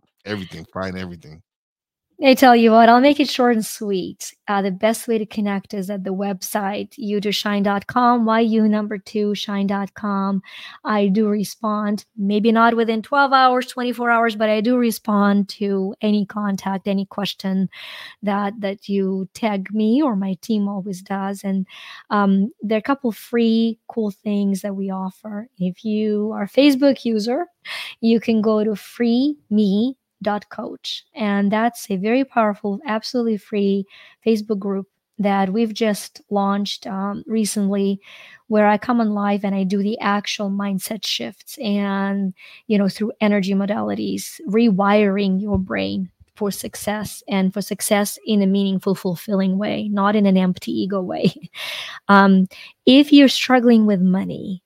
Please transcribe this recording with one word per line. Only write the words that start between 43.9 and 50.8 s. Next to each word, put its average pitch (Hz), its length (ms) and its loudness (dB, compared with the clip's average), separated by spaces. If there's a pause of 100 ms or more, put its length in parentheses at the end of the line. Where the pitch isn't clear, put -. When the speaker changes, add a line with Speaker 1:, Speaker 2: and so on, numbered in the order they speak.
Speaker 2:
rewiring 202 920 2
your 208 160 -2
brain 196 540 -4 (240)
for 202 160 -4
success - 760 -8
and 190 240 0
for 196 120 -4
success - 640 -2
in 208 160 2
a - 20 4
meaningful, 196 480 0
fulfilling 190 640 -2
way, 214 300 -4
not 202 280 0
in 202 120 4
an 190 100 6
empty 185 340 0
ego 202 300 -2